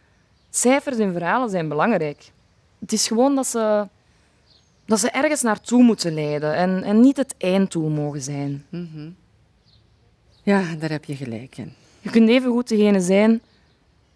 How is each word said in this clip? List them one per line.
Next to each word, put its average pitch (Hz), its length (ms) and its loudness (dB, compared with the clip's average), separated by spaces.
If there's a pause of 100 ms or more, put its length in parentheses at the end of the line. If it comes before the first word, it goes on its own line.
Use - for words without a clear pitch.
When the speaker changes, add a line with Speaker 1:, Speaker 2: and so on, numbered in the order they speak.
(500)
Speaker 1:
Cijfers 269 460 0
en 208 160 0
verhalen 190 380 -2
zijn 170 180 -2
belangrijk. 156 640 -2 (460)
Het - 140 -8
is 220 140 0
gewoon 254 280 2
dat 262 120 -2
ze... 214 420 -2 (1000)
Dat 214 140 0
ze 240 100 -2
ergens 294 320 -2
naartoe 233 400 2
moeten 196 320 2
leiden 151 400 -4
en, 185 280 0
en 208 180 2
niet 269 160 6
het - 220 -4
einddoel 185 500 -2
mogen 147 340 -4
zijn. 143 460 -8
Speaker 2:
Mhm. 160 420 -14 (1300)
Ja, 190 320 0
daar 156 160 -6
heb 151 140 -6
je 143 120 -8
gelijk 123 420 -12
in. 113 140 -12 (280)
Speaker 1:
Je 208 100 -10
kunt 226 180 6
evengoed 247 400 2
degene 208 320 4
zijn 202 400 2 (760)